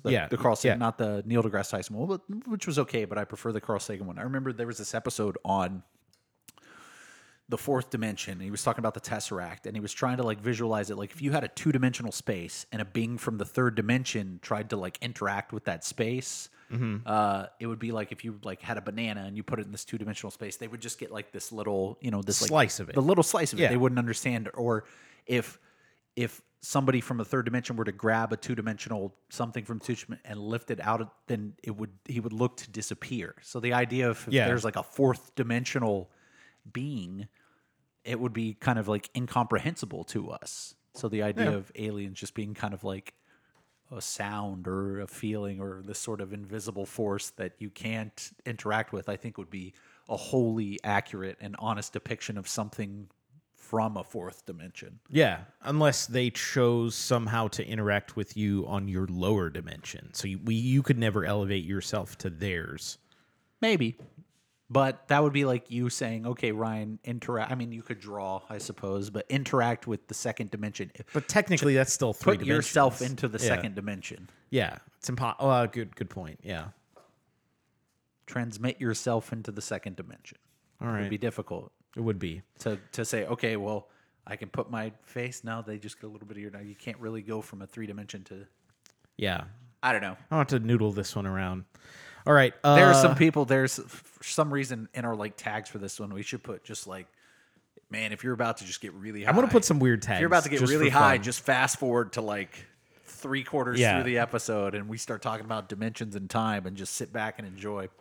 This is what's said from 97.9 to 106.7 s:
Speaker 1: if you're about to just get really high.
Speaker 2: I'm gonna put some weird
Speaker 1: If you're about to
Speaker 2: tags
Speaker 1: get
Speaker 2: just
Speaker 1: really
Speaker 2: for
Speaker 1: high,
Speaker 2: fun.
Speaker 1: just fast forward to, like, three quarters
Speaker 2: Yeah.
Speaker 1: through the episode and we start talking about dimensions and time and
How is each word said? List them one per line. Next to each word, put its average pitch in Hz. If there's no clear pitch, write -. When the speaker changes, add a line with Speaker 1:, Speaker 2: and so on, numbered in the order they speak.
Speaker 1:
if -
you're 127
about 113
to 95
just -
get 95
really 104
high. -
Speaker 2:
I'm 156
gonna 240
put 233
some 151
weird 123
Speaker 1:
If 98
you're 170
about 170
to 139
Speaker 2:
tags 139
Speaker 1:
get 127
Speaker 2:
just 135
Speaker 1:
really 151
Speaker 2:
for 135
Speaker 1:
high, 139
Speaker 2:
fun. 101
Speaker 1:
just 123
fast 131
forward 120
to, 117
like, 104
three 135
quarters 123
Speaker 2:
Yeah. 110
Speaker 1:
through 87
the 120
episode 107
and 104
we 113
start 110
talking 110
about 110
dimensions 107
and 98
time 107
and 95